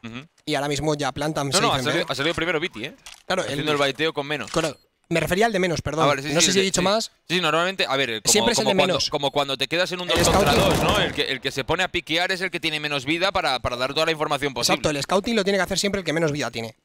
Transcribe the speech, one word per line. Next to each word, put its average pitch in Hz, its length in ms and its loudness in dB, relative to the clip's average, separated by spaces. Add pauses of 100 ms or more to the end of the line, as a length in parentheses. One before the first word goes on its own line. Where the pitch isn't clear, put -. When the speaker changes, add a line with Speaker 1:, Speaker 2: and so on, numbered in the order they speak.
Speaker 1:
Ujú. 120 240 -14 (180)
Speaker 2:
Y 151 100 -2
ahora 139 120 -2
mismo 147 260 0
ya 143 200 -2
plantan 147 340 -2
Speaker 1:
No, 135 60 -4
Speaker 2:
seis 196 100 2
Speaker 1:
no, 208 100 2
ha 139 60 0
Speaker 2:
en 127 60 -4
Speaker 1:
salido, 151 200 -2
Speaker 2:
B. - 60 -8
Speaker 1:
ha 131 40 -2
salido 151 200 0
primero 165 240 -2
Viti, 135 260 -6
¿eh? 202 100 -14 (300)
Speaker 2:
Claro, 185 180 -2
Speaker 1:
Haciendo 143 200 -4
Speaker 2:
el 156 60 -2
Speaker 1:
el 147 80 2
baiteo 143 360 0
con 139 140 -4
menos. 143 240 -6
Speaker 2:
Claro, 160 260 -2 (300)
me 165 140 0
refería 180 240 2
al 233 80 0
de 190 60 0
menos, 180 220 0
perdón. 147 220 0
Speaker 1:
Ah, 139 40 6
vale, 139 140 2
sí, 147 120 -4
Speaker 2:
No 165 80 4
Speaker 1:
sí, - 60 6
Speaker 2:
sé 196 40 2
si 190 80 4
he - 20 4
Speaker 1:
sí, 196 40 2
Speaker 2:
dicho 185 160 0
Speaker 1:
sí. 180 40 0
Speaker 2:
más. 214 200 0 (220)
Speaker 1:
Sí, 160 80 -2
sí, 185 60 2
normalmente, 175 460 2
a 135 80 0
ver, 117 260 -2
como, - 100 0
Speaker 2:
Siempre 226 220 4
es - 60 2
el 220 60 0
Speaker 1:
como 196 80 2
Speaker 2:
de 190 40 2
Speaker 1:
cuando, 185 160 4
Speaker 2:
menos. 131 160 -2
Speaker 1:
como 143 220 -2
cuando 139 260 0
te 135 120 -2
quedas 175 240 0
en 180 80 -8
un 175 100 -4
Speaker 2:
El 165 80 4
Speaker 1:
dos 170 100 4
contra 160 220 4
Speaker 2:
scouting. 190 180 4 (100)
Speaker 1:
dos, - 40 0
¿no? 190 160 2
El 156 140 0
que, 147 100 -2
el 131 180 -2
que 135 100 -4
se 135 120 -4
pone 170 180 0
a 180 60 0
piquear 175 460 -2
es 175 80 -4
el 185 100 -4
que 165 80 -6
tiene 156 220 -2
menos 147 240 -4
vida 170 260 0
para, 160 280 0
para 123 180 -2
dar 131 160 -2
toda 156 120 2
la 165 60 0
información 147 420 0
posible. 120 220 2
Speaker 2:
Exacto, - 160 -2
el 143 100 -4
scouting 196 340 0
lo 196 100 2
tiene 196 120 0
que 185 60 0
hacer 180 160 -2
siempre 196 200 -2
el 175 60 -10
que 156 80 -2
menos 160 200 2
vida 123 180 -4
tiene. 113 340 -8